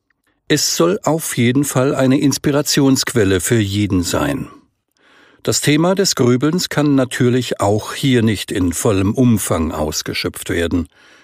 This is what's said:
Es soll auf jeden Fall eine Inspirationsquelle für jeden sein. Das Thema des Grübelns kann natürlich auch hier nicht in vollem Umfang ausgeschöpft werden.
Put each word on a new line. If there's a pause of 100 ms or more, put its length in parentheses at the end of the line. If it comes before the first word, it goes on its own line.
(480)
Es
soll
auf
jeden
Fall
eine
Inspirationsquelle
für
jeden
sein. (960)
Das
Thema
des
Grübelns
kann
natürlich
auch
hier
nicht
in
vollem
Umfang
ausgeschöpft
werden. (360)